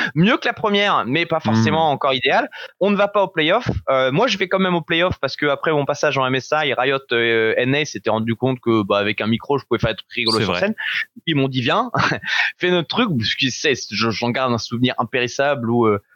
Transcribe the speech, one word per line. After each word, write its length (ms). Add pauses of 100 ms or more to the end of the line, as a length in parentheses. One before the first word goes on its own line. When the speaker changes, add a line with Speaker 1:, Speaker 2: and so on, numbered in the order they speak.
(160)
Speaker 1:
Mieux 220
que 80
la 80
première, 540
mais 180
pas 140
forcément 500
Speaker 2:
Hmm. 40
Speaker 1:
encore 200
idéale. 360 (300)
On 120
ne 40
va 120
pas 160
au 60
play-off. 400 (200)
Euh, 220
moi, 160
je 100
vais 120
quand 100
même 160
au 60
play-off 380
parce 160
que 120
après 240
mon 140
passage 320
en 100
M 80
S 160
I, 260
Riot, 200 (160)
euh, 440
N 160
A 120
s'était 260
rendu 240
compte 240
que, 240
bah, 160
avec 220
un 60
micro, 300
je 80
pouvais 140
faire 120
des 60
trucs 140
rigolos 280
Speaker 2:
C'est 40
Speaker 1:
sur 80
Speaker 2:
vrai. 80
Speaker 1:
scène. 160 (500)
Ils 100
m'ont 120
dit, 140
viens, 320
<laughs> 640
fais 120
notre 200
truc, 180 (100)
parce 180
que 140
c'est, 240 (180)
je, 200
j'en 180
garde 240
un 60
souvenir 380
impérissable 720
où, 160
euh, 120 (160)